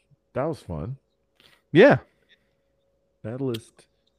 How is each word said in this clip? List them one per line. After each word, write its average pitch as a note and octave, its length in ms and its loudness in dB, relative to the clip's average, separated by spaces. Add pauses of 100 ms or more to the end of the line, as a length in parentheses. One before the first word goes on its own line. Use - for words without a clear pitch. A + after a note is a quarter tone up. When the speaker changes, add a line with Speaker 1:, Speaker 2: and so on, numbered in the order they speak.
(340)
Speaker 1:
that B2+ 120 -6
was E3 160 -8
fun. F#2 360 -10 (760)
Speaker 2:
Yeah. E3+ 260 6 (1300)
Speaker 1:
That A#2 180 -12
list, A#2+ 440 -10 (340)